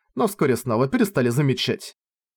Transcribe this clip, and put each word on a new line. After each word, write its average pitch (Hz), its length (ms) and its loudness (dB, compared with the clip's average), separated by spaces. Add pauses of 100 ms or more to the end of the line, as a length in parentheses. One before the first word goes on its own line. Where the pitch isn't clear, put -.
(140)
но 247 140 0
вскоре 139 280 0
снова 120 320 0
перестали 139 420 0
замечать. 127 680 -2 (420)